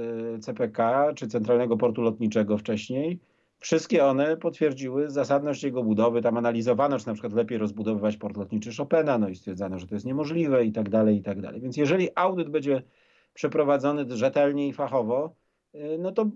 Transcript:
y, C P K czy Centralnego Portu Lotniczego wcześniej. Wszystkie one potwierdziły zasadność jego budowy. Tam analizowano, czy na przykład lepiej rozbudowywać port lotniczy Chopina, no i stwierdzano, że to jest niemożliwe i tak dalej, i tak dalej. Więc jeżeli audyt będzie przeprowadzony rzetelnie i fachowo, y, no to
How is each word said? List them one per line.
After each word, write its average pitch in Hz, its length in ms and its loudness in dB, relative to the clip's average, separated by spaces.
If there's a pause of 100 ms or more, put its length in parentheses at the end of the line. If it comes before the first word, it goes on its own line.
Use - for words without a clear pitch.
(360)
y, 110 40 -10
C 117 140 -10
P 113 160 -2
K 127 460 2
czy 135 120 -8
Centralnego 117 500 2
Portu 117 240 0
Lotniczego 110 560 2
wcześniej. 131 640 -4 (400)
Wszystkie 160 460 2
one 139 320 4
potwierdziły 143 720 -2
zasadność 139 540 0
jego 127 200 -2
budowy. 113 380 2
Tam 117 160 2
analizowano, 117 640 2
czy 110 80 -8
na 120 60 -4
przykład 107 200 -8
lepiej 113 240 0
rozbudowywać 107 600 -2
port 101 200 -8
lotniczy 107 400 -6
Chopina, 147 400 2
no 107 120 0
i 92 60 -8
stwierdzano, 92 440 -8
że 90 80 -14
to 104 80 -8
jest 104 100 -8
niemożliwe 143 600 0
i 110 60 0
tak 107 180 -2
dalej, 107 280 4
i 101 40 -2
tak 98 200 -6
dalej. 104 200 -10
Więc 123 160 -6
jeżeli 160 380 2
audyt 175 340 0
będzie 143 320 0 (520)
przeprowadzony 143 840 0
rzetelnie 143 500 2
i 131 60 -4
fachowo, 131 600 -2 (420)
y, 151 240 -6
no 180 120 -4
to 220 140 0 (100)